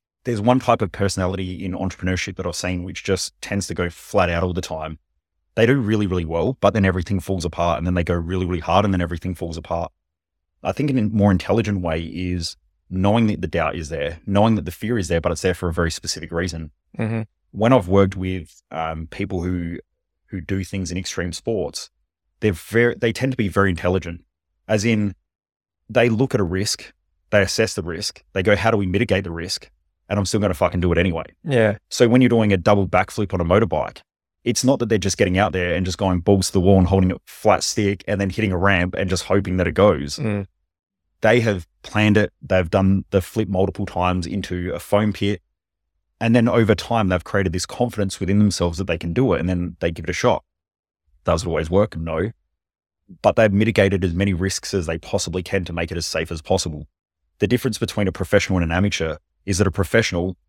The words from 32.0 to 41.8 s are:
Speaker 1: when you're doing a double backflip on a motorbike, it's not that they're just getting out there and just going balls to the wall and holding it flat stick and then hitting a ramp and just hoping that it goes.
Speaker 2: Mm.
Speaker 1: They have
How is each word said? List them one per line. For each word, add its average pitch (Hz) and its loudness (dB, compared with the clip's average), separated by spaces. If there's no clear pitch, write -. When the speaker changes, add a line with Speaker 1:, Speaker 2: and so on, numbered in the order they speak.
Speaker 1:
when 127 6
you're 123 6
doing 110 4
a 95 6
double 101 4
backflip 95 0
on 92 0
a 85 0
motorbike, 90 0
it's - -2
not 131 2
that 113 -2
they're 110 4
just 95 -2
getting 92 2
out 98 2
there 87 -2
and 90 -2
just 92 -6
going 90 0
balls 98 4
to - -4
the 98 2
wall 95 6
and 87 6
holding 92 4
it - -8
flat - 2
stick 101 -2
and 101 -2
then 98 -2
hitting 104 -2
a 92 0
ramp 90 2
and 98 -2
just 87 -2
hoping 92 0
that 87 0
it 78 -2
goes. 76 2
Speaker 2:
Mm. 104 -4
Speaker 1:
They 113 4
have 101 -2